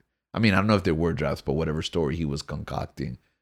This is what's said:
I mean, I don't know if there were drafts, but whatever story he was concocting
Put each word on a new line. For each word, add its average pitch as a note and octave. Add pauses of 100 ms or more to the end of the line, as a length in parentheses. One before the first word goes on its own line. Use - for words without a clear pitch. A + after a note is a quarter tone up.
(340)
I -
mean, A2
I F2+
don't G2
know G#2+
if F#2
there E2+
were E2
drafts, D2
but C#2
whatever D#2+
story D#2+
he D#2+
was C#2+
concocting - (260)